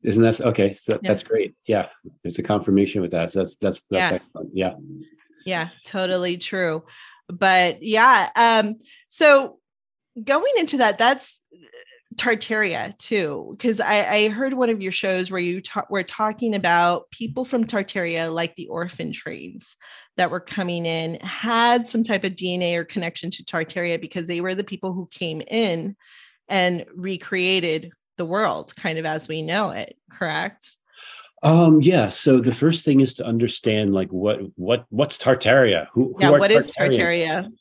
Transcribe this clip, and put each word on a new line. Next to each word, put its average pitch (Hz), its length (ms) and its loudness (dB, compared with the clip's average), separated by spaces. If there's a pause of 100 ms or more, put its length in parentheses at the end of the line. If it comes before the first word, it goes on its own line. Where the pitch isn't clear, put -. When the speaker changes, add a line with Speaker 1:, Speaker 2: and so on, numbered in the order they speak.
Speaker 1:
Isn't 113 220 2
that 113 60 6
s-, 113 100 -4
okay? 101 320 2
So - 300 -4
Speaker 2:
Yeah. 101 80 -4
Speaker 1:
that's 98 120 0
great. 104 320 -2 (120)
Yeah, 101 220 0 (360)
there's 87 140 -6
a - 40 -6
confirmation 98 600 2
with 87 100 -4
that. 85 180 -2
So 98 100 -2
that's, 87 160 -4
that's, 95 240 -4 (100)
that's 160 200 0
Speaker 2:
Yeah. - 60 0
Speaker 1:
excellent. - 380 -14
Yeah. 92 200 -2 (720)
Speaker 2:
Yeah, 175 220 -4 (180)
totally 180 500 -2
true. 175 480 -4 (440)
But 180 540 2
yeah, 220 540 4
um, 220 400 4 (320)
so 185 500 4 (640)
going 330 360 0
into 302 200 -2
that, 214 200 2
that's 262 400 0 (800)
Tartaria 214 840 -2
too, 185 600 -6
'cause 220 220 -2
I, 208 240 2 (120)
I 214 120 2
heard 262 260 -4
one 247 140 0
of 214 140 -2
your 185 100 -6
shows 185 380 -4
where 185 100 -4
you 175 220 -4
ta-, - 260 -8
were 196 140 -4
talking 214 520 -4
about 175 560 0
people 233 360 -8
from 240 200 -2
Tartaria, 170 680 -4
like 165 240 -4
the - 120 -14
orphan 170 440 -8
trains - 640 -16 (420)
that 180 120 0
were 175 100 -6
coming 175 460 -6
in, 165 340 -4
had 233 680 0
some 226 160 -2
type 202 220 -2
of 190 120 -4
D 185 180 -6
N 180 80 -2
A 175 140 0
or 170 80 -4
connection 170 480 -8
to - 120 -16
Tartaria 170 560 -4
because 165 280 -10
they 175 140 -4
were 185 120 -4
the 196 100 -6
people 190 280 -8
who 175 180 -8
came 160 380 -8
in 196 480 -2 (520)
and 180 360 0 (100)
recreated 180 960 -2 (260)
the 175 80 -4
world 170 500 -4
kind 160 220 -6
of 160 80 -6
as 156 220 -6
we 156 120 -6
know 175 300 -2
it, - 260 -12 (160)
correct? 165 640 -8 (640)
Speaker 1:
Um, 160 380 8
yeah. 139 300 4
So 135 300 4
the 123 120 2
first 165 320 0
thing 135 160 6
is 127 140 2
to - 100 -10
understand, 113 680 0
like, 92 180 -2
what, 98 280 -2 (160)
what, 117 340 -2
what's 120 260 -2
Tartaria? 123 800 4
Who, 127 180 0
who - 80 -8
Speaker 2:
Yeah, 185 120 6
Speaker 1:
are 190 60 8
Speaker 2:
what 202 120 4
is 220 220 4
Speaker 1:
Tartarians? - 260 2
Speaker 2:
Tartaria? 170 500 0 (120)